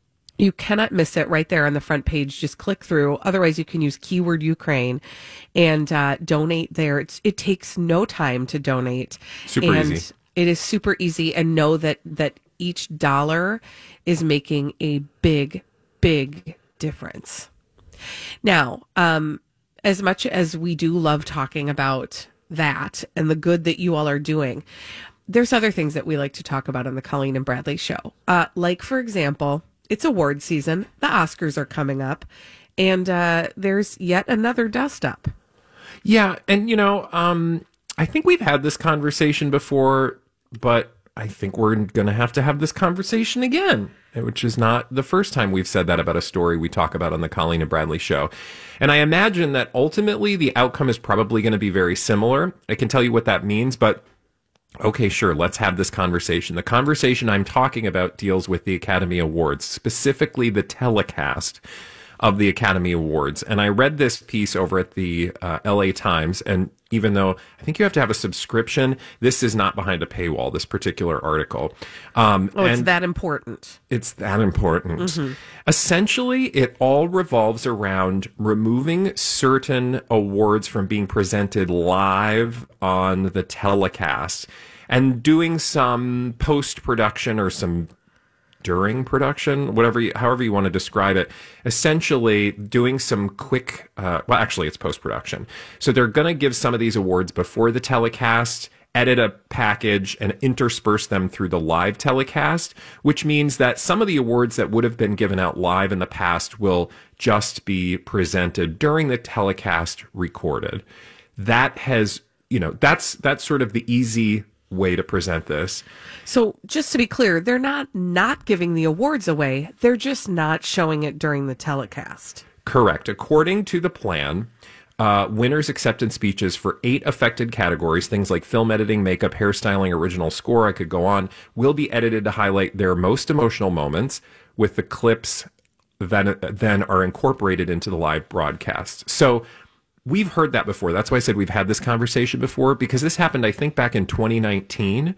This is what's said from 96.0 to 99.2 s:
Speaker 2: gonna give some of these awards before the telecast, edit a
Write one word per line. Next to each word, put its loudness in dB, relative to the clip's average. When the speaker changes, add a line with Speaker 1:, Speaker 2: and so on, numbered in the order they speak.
Speaker 2:
gonna 2
give 0
some 0
of 0
these 0
awards 0
before 0
the -2
telecast, 0
edit 4
a 4